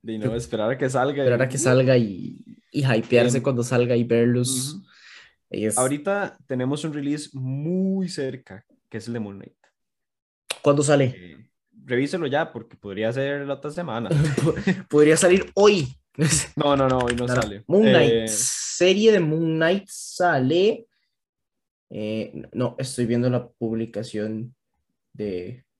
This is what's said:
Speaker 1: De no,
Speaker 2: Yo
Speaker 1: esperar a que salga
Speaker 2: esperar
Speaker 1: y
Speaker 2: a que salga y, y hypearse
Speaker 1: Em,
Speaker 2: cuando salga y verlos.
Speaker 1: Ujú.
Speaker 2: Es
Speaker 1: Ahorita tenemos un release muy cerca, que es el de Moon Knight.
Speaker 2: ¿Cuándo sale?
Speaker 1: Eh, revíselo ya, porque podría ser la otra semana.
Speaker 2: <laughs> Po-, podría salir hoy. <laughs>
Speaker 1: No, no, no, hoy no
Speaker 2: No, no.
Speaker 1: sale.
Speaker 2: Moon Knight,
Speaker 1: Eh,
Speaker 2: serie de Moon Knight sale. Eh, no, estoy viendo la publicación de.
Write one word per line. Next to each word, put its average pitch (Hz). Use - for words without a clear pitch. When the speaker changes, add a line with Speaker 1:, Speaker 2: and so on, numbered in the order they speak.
Speaker 1:
De 110
no, 107
Speaker 2:
Yo 107
Speaker 1:
esperar 117
a 131
que 135
salga 135
Speaker 2:
esperar 123
Speaker 1:
y -
Speaker 2:
a 127
que 135
salga 127
y, 101
y 143
hypearse 120
Speaker 1:
Em, 120
Speaker 2:
cuando 123
salga 123
y 120
verlos. 123
Speaker 1:
Ujú. 196
Speaker 2:
Es 104
Speaker 1:
Ahorita 147
tenemos 135
un 156
release 147
muy 175
cerca, 135
que -
es 104
el 117
de 120
Moon 98
Knight. -
Speaker 2:
¿Cuándo 143
sale? 143
Speaker 1:
Eh, 90
revíselo 143
ya, 156
porque -
podría 107
ser 139
la 139
otra 147
semana. 131
Speaker 2:
<laughs> 147
Po-, 156
podría 151
salir 185
hoy. 202
<laughs> 147
Speaker 1:
No, 147
no, 135
no, 127
hoy 120
no 123
Speaker 2:
No, 123
no. 127
Speaker 1:
sale. 107
Speaker 2:
Moon 202
Knight, 156
Speaker 1:
Eh, 113
Speaker 2:
serie 190
de 196
Moon 160
Knight 170
sale. 170
Eh, 107
no, 123
estoy 127
viendo 120
la 123
publicación 110
de. 98